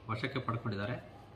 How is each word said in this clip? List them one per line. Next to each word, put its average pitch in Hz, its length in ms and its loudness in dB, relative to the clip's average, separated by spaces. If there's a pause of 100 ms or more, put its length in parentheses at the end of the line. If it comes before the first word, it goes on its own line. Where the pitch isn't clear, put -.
(100)
ವಶಕ್ಕೆ - 280 2
ಪಡ್ಕೊಂಡಿದ್ದಾರೆ. 117 760 0 (220)